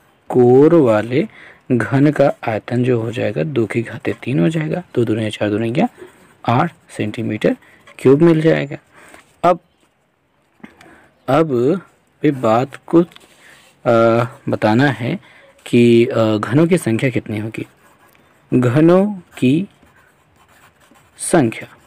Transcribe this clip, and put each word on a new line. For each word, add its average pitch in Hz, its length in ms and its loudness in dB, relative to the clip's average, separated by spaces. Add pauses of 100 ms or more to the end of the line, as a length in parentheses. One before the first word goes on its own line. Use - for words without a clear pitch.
(300)
कोर 127 440 4
वाले 123 540 2 (440)
घन 131 400 2
का 143 220 2 (140)
आयतन 120 360 -4
जो 123 180 0
हो 117 100 -6
जाएगा, 110 320 -6
दो 131 220 -4
की 117 160 -4
घाते 107 420 -10
तीन 131 160 -4
हो 170 100 2
जाएगा, 160 340 -6 (120)
दो 120 100 0
दूनी 110 240 -4
चार, 104 200 -6
दो 104 80 -2
दूनी 117 160 -6
क्या, 180 160 -2 (560)
आठ 143 280 0 (160)
सेंटीमीटर 113 680 -4 (420)
क्यूब 139 220 4
मिल 165 200 4
जाएगा। 147 360 -2 (680)
अब, 175 160 2 (1700)
अब 147 520 0 (440)
ये 151 60 2
बात 127 440 -2
को, - 260 0 (840)
अ, 117 400 2 (240)
बताना 113 360 0
है 135 340 -4 (460)
कि, 120 400 4
अ, 113 320 0
घनों 127 300 0
की 170 100 2
संख्या 127 320 -2
कितनी 107 300 -6
होगी। 110 280 -10 (840)
घनों 160 600 2 (240)
की 147 300 0 (1500)
संख्या, - 500 -2 (200)